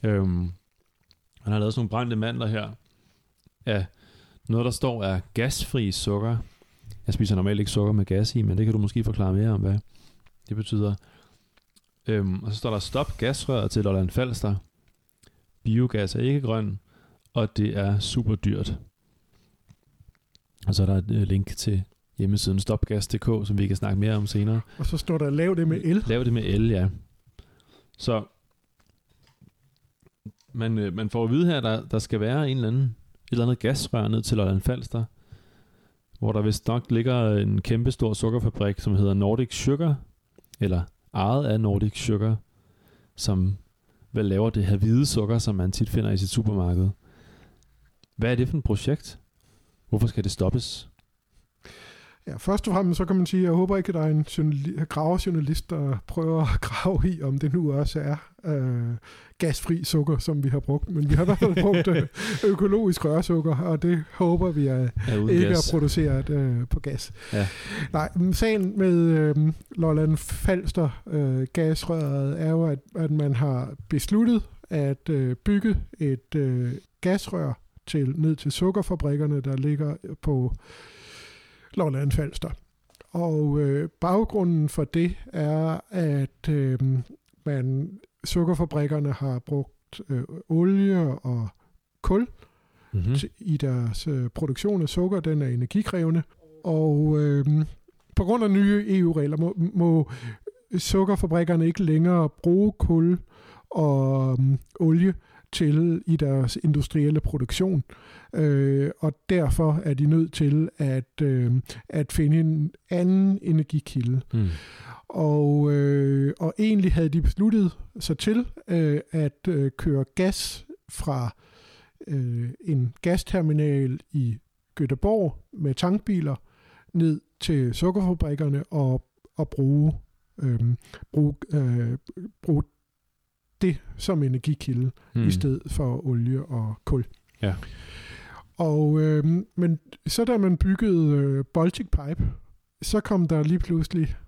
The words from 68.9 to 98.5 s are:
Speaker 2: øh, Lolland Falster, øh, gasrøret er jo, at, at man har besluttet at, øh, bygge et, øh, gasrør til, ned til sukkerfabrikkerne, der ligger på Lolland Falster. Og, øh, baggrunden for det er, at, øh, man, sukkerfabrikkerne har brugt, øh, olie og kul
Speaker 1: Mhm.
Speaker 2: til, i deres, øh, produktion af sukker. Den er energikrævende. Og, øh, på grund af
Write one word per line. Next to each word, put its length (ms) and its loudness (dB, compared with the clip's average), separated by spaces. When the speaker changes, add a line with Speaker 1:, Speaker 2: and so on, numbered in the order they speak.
Speaker 2:
øh, 420 4
Lolland 460 2
Falster, 920 -2
øh, 460 0
gasrøret 880 -2
er 80 0
jo, 180 2
at, 120 -2
at 160 0
man 240 0
har 400 -2
besluttet 540 2
at, 400 -2
øh, 260 0
bygge 420 0
et, 360 -4
øh, 380 0
gasrør 600 -2
til, 320 -2
ned 160 2
til 160 -6
sukkerfabrikkerne, 920 -2
der 160 -4
ligger 380 -2
på 320 0
Lolland 380 0
Falster. 380 -4
Og, 480 0
øh, 300 0
baggrunden 680 2
for 140 -2
det 320 0
er, 460 -2
at, 600 -2
øh, 300 0
man, 440 -2
sukkerfabrikkerne 880 0
har 260 -4
brugt, 720 -8
øh, 140 -2
olie 500 2
og 480 -2
kul 260 2
Speaker 1:
Mhm. 220 0
Speaker 2:
til, 140 -2
i 180 -2
deres, 500 -2
øh, 220 -2
produktion 520 -2
af 80 0
sukker. 300 0
Den 220 0
er 60 -2
energikrævende. 760 0
Og, 560 2
øh, 260 2
på 80 2
grund 200 2
af 80 2